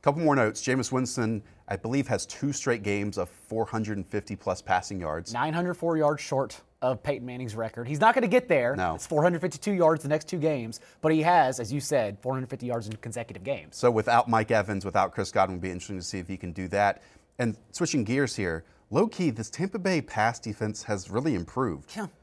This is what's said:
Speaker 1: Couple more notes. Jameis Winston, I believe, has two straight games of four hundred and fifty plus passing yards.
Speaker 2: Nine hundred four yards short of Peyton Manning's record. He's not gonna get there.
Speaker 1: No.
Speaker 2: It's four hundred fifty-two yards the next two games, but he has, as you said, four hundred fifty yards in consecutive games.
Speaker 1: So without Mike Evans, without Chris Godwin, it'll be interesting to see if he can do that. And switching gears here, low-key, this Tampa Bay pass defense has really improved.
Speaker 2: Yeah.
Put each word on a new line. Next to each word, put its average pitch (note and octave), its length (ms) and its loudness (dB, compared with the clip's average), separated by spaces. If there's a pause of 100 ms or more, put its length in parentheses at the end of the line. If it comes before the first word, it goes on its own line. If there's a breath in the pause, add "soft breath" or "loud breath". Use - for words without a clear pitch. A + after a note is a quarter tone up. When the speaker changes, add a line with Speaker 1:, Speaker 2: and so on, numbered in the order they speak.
Speaker 1:
Couple D3 180 2
more D3 160 4
notes. G#2+ 240 2
Jameis B2+ 320 0
Winston, A#2 500 -2 (240 soft breath)
I G2+ 80 -4
believe, B2 320 -2
has - 180 -2
two - 280 -4
straight A#2+ 300 -2
games G2+ 340 -2
of F2+ 100 -2
four - 380 -4
hundred G#2+ 320 -4
and F#2 100 -6
fifty G2+ 300 -6
plus F#2 240 -4
passing F#2 400 -2
yards. E2+ 320 -6
Speaker 2:
Nine C3+ 200 -2
hundred F3 200 -2
four E3+ 240 -2
yards D3 240 2
short - 400 -4 (200)
of B2+ 220 0
Peyton C3+ 220 -4
Manning's B2 280 -8
record. A2+ 360 -6
He's D3 100 -4
not A3 160 6
gonna A#3 140 4
get B3 180 4
there. C3+ 300 4
Speaker 1:
No. F2 180 2
Speaker 2:
It's - 100 -10
four D3+ 160 2
hundred F3 200 4
fifty-two F3+ 320 -2
yards D#3+ 280 6
the - 60 -8
next D3+ 220 -2
two F3+ 80 -4
games, C#3 420 -2 (220 loud breath)
but D#3 100 4
he D#3+ 120 4
has, D#3 360 6
as A#2 140 -4
you C#3+ 80 -2
said, G#2+ 400 0
four C3 120 -4
hundred C3 160 -4
fifty B2 180 -8
yards A#2 200 -4
in A2 80 -8
consecutive G#2+ 480 -10
games. G2+ 320 -6
Speaker 1:
So B2 160 4
without A#2 380 4
Mike A2 220 4
Evans, G2+ 340 2
without F#2+ 260 2
Chris - 220 -4
Godwin, F#2+ 240 2
it'll E2+ 60 -6
be F#2 60 -4
interesting F2+ 280 -8
to F2 60 -10
see F#2+ 160 -8
if F2 100 -10
he F#2+ 80 -6
can F2 160 -8
do F#2 160 -6
that. G2+ 320 2 (360 soft breath)
And A#2 200 -2 (140)
switching D3 340 0
gears B2+ 320 0
here, E2+ 260 -2 (280 soft breath)
low-key, F3+ 400 2
this G#2+ 180 -8
Tampa F#3+ 300 -6
Bay F3+ 220 0
pass A2+ 380 0
defense G#2+ 440 -6
has G2 280 -4
really B2+ 240 0
improved. F2 640 -4
Speaker 2:
Yeah. G#3+ 100 -6 (160)